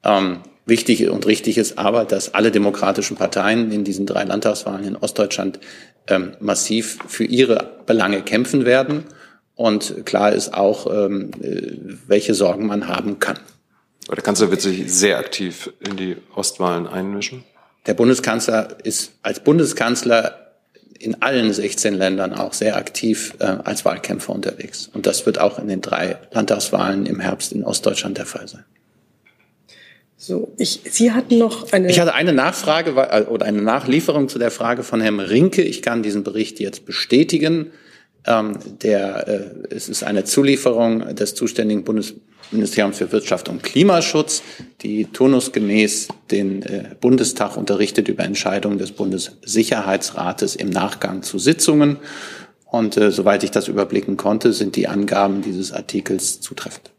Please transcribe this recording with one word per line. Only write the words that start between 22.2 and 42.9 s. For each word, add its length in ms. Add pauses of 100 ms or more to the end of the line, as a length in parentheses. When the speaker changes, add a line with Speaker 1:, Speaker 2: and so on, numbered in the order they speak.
Speaker 1:
auch 220
sehr 200
aktiv, 640
äh, 60
als 400
Wahlkämpfer 480
unterwegs. 640
Und 100
das 220
wird 120
auch 200
in 100
den 140
drei 340 (160)
Landtagswahlen 720
im 160
Herbst 320
in 120
Ostdeutschland 520
der 80
Fall 240
sein. 160 (1500)
Speaker 3:
So, 400
ich, 320
Sie 240
hatten 240
noch 340
eine 200
Speaker 1:
Ich 100
hatte 140
eine 180
Nachfrage, 640
weil, 280
äh, 20
oder 180
eine 160
Nachlieferung 680
zu 80
der 120
Frage 340
von 180
Herrn 180
Rinke. 400
Ich 220
kann 200
diesen 220
Bericht 360
jetzt 260
bestätigen. 840 (540)
Ähm, 320 (240)
der, 460
äh, 460
es 140
ist 140
eine 220
Zulieferung 880
des 200
zuständigen 500
Bundesministeriums 1120